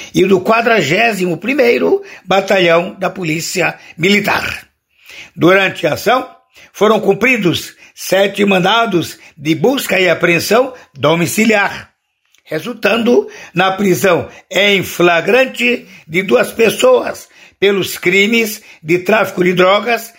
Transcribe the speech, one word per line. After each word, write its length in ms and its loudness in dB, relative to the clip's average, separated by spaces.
e 120 2
do 140 4
quadragésimo 1000 0
primeiro 640 0
Batalhão 720 0
da 120 -4
Polícia 680 -6
Militar. 720 -2
Durante 520 2
a 60 0
ação, 360 0
foram 280 2
cumpridos 760 0
sete 500 0
mandados 720 0
de 180 -2
busca 440 0
e 100 2
apreensão 640 0
domiciliar, 1000 0
resultando 840 -2
na 200 0
prisão 560 0
em 340 2
flagrante 1040 0
de 140 -4
duas 300 0
pessoas 800 0
pelos 380 -2
crimes 640 0
de 180 0
tráfico 440 0
de 100 2
drogas 640 0